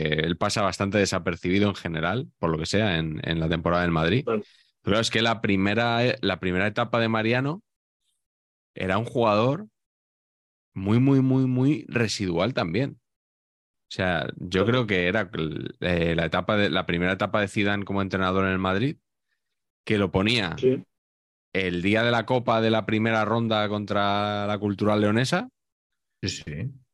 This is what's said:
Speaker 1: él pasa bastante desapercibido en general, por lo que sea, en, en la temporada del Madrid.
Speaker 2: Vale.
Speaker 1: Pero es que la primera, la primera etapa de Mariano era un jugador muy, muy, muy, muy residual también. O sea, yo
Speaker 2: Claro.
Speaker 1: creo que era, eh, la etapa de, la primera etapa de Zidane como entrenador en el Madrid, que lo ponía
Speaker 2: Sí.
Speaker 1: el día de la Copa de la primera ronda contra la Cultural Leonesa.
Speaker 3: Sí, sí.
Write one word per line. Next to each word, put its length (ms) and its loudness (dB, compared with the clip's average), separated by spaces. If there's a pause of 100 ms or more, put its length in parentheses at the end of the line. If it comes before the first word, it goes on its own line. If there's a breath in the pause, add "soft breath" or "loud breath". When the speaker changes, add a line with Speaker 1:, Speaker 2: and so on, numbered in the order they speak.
Speaker 1:
él 360 0
pasa 240 -2
bastante 360 0
desapercibido 720 0
en 60 -4
general, 520 -4 (120)
por 120 0
lo 60 0
que 80 -4
sea, 340 0
en, 280 -4
en 120 0
la 100 0
temporada 340 0
del 80 2
Madrid. 340 2
Speaker 2:
Vale. 180 -2 (380 loud breath)
Speaker 1:
Pero 180 2
es 100 0
que 120 0
la 200 0
primera, 580 0 (220)
la 180 0
primera 280 0
etapa 320 -2
de 100 0
Mariano 520 -2 (1120)
era 240 -2
un 80 -2
jugador 600 2 (1080)
muy, 260 2
muy, 220 6
muy, 240 4
muy 440 0
residual 640 0
también. 460 -2 (920)
O 20 -18
sea, 360 0 (100)
yo 260 0
Speaker 2:
Claro. 220 2
Speaker 1:
creo 20 -10
que 200 0
era, 220 0 (520)
eh, 340 0
la 100 0
etapa 320 0
de, 120 2
la 160 -2
primera 280 0
etapa 280 -2
de 60 0
Zidane 380 -2
como 160 -4
entrenador 440 0
en 60 0
el 80 -2
Madrid, 380 -2 (880)
que 120 0
lo 140 2
ponía 460 0
Speaker 2:
Sí. 260 0 (680)
Speaker 1:
el 280 -2
día 220 2
de 80 2
la 140 0
Copa 360 2
de 80 4
la 160 2
primera 400 2
ronda 420 0
contra 800 -2
la 120 -2
Cultural 440 2
Leonesa. 480 0 (720)
Speaker 3:
Sí, 80 -4
sí. 420 -10 (220)